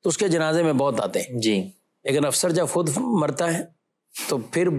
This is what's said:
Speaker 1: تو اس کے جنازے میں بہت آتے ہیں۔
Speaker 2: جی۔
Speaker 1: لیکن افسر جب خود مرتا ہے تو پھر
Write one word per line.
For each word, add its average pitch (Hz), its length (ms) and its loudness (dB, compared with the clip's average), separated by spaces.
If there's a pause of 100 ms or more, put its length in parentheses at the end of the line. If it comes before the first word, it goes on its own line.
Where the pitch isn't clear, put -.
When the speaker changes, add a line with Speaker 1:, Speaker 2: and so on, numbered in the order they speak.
Speaker 1:
تو - 60 0
اس 160 100 -2
کے 202 100 2
جنازے 160 340 2
میں 156 100 4
بہت 131 280 2
آتے 101 200 -2
ہیں۔ 127 180 -8
Speaker 2:
جی۔ 107 240 2 (420)
Speaker 1:
لیکن 139 200 2
افسر 175 260 0
جب 165 180 2
خود 170 280 0
مرتا 170 640 0
ہے - 60 -6 (640)
تو 143 100 0
پھر 170 300 0 (100)